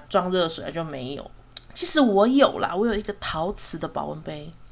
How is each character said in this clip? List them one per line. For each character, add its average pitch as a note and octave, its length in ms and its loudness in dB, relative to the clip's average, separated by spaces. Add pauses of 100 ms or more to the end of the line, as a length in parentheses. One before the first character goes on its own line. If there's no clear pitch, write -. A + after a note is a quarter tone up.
装 F#3 220 0
热 F3+ 180 0
水 - 160 0
啊， - 60 -12
就 E3 120 -10
没 C#3 320 -12
有。 - 160 -14 (440)
其 - 120 2
实 - 140 6
我 G#3 260 4
有 C4+ 320 2
啦， - 160 -4
我 G3+ 120 -4
有 A3+ 80 -2
一 G#3 80 -6
个 G3+ 180 -10
陶 E3+ 320 -6
瓷 - 260 6
的 D#3+ 80 -8
保 D3 200 -10
温 D3+ 160 -12
杯， D#3 300 -14 (200)